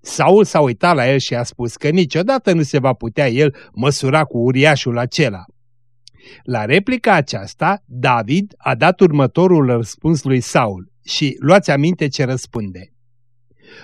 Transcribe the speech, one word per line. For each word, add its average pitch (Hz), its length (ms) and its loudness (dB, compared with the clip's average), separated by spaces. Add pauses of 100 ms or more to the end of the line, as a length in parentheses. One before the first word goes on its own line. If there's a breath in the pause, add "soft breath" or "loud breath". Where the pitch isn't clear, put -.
Saul 185 420 4
s-a - 160 0
uitat 147 360 2
la 127 160 0
el 139 60 2
și 127 180 -4
a 120 80 -4
spus 120 320 -8
că 143 140 -4
niciodată 185 640 0
nu 160 80 2
se 143 180 -2
va 127 140 0
putea 123 360 -2
el 139 260 2 (180 loud breath)
măsura 139 500 0
cu 131 140 -6
uriașul 131 600 2
acela. 120 460 -4 (1000 soft breath)
La 110 220 -4
replica 208 480 0
aceasta, 156 720 -4
David 123 720 -2
a 131 180 -4
dat 160 240 2
următorul 160 680 4
răspuns 123 580 -2
lui 131 180 0
Saul 104 460 -6 (180)
și 135 340 -4
luați 170 320 2
aminte 151 360 0
ce 135 160 -4
răspunde. 113 560 -8 (1040 soft breath)